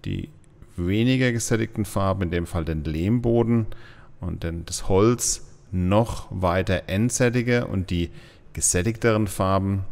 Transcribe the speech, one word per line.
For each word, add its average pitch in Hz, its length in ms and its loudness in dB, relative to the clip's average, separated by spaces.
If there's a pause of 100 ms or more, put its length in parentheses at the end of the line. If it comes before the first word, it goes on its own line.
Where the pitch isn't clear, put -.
die - 240 -6 (480)
weniger 120 540 2
gesättigten 113 540 0
Farben, 95 380 0
in 85 100 0
dem 85 140 0
Fall 82 180 -4
den 78 180 -4
Lehmboden 117 840 2 (540)
und 85 220 -6
dann 82 240 -6
das - 220 -6
Holz, 107 580 2 (240)
noch 95 600 0
weiter 92 580 0
entsättige 120 800 0
und 95 220 -4
die 85 200 0 (440)
gesättigteren 107 760 2
Farben 98 640 0